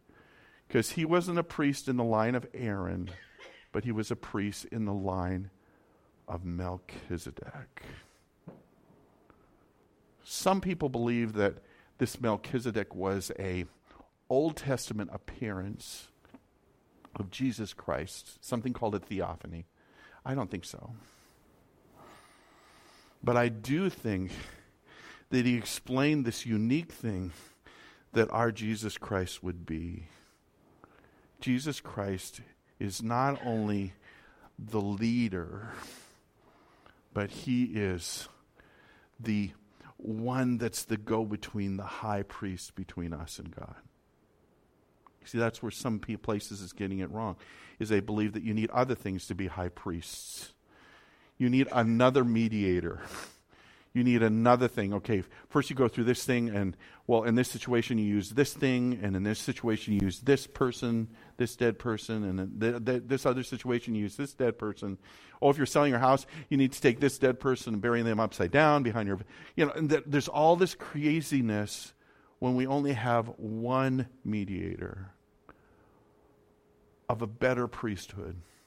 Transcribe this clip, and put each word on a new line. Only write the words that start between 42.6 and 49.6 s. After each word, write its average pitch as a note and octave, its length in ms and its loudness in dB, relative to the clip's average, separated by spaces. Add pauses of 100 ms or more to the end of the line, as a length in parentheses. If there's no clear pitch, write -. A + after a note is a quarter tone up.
between E2+ 380 -8
us D#2+ 260 -10
and E2 160 -14
God. - 220 -14 (1500)
See, - 140 -4
that's A2+ 240 0
where A2+ 80 -4
some A2 300 -4
pe-, G#2+ 160 -6
places G#2 460 -4
is F2+ 100 -14
getting F#2+ 260 -4
it F2 120 -4
wrong, G#2 260 -6 (420)
is G#2+ 120 -2
they G#2 100 6
believe G#2+ 320 0
that G#2+ 100 -4
you A2+ 120 0
need A2 160 0
other B2+ 240 2
things F#2+ 320 -6
to - 80 -6
be F#2 120 -4
high F2+ 220 -4